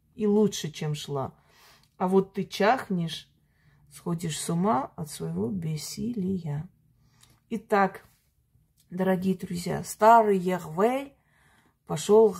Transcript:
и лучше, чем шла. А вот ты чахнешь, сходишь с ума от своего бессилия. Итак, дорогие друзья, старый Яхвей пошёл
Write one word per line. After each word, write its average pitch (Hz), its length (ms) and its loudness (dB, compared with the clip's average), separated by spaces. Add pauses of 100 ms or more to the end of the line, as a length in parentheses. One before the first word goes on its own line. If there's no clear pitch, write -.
(140)
и 214 120 -2
лучше, 202 440 2
чем 151 240 -6
шла. 143 400 -8 (640)
А 180 120 -2
вот 190 260 2
ты 190 100 -4
чахнешь, 196 840 -2 (600)
сходишь 170 480 -6
с - 120 -6
ума 208 460 0
от 151 140 -10
своего 165 380 -6
бессилия. 180 1200 -6 (800)
Итак, 202 560 -2 (880)
дорогие 185 440 0
друзья, 175 480 -8
старый 214 540 6
Яхвей 185 800 -2 (720)
пошёл 202 540 4